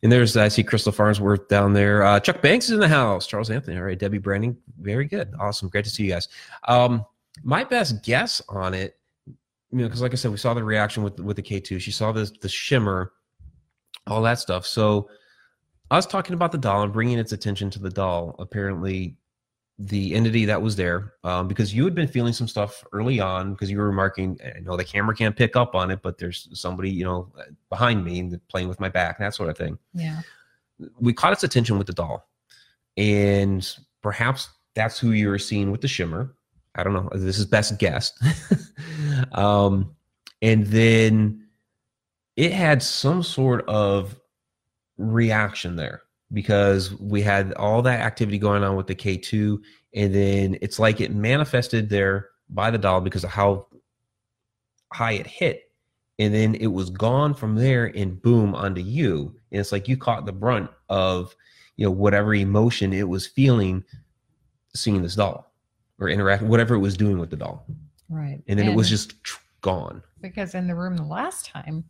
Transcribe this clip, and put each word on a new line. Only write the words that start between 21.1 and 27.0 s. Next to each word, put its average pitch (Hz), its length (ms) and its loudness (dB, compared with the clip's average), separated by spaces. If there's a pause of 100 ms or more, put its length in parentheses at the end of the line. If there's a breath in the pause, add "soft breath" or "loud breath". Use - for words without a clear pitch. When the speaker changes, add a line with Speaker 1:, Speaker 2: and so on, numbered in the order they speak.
Speaker 1:
um, 90 240 -2
because 101 260 -2
you 120 100 2
had 180 120 0
been 165 100 0
feeling 120 260 -2
some 117 140 -4
stuff 104 460 -6
early 117 260 -2
on 95 380 -2
'cause 98 120 -6
you 101 100 -4
were 104 100 0
remarking, 95 500 -2 (180)
"I 85 40 -18
know 90 160 -6
the 92 80 -4
camera 104 320 -2
can't 110 180 0
pick 117 220 2
up 120 180 2
on 92 160 0
it, 95 100 -4
but 90 160 -8
there's 87 360 -10
somebody, 92 380 -6
you 92 140 -4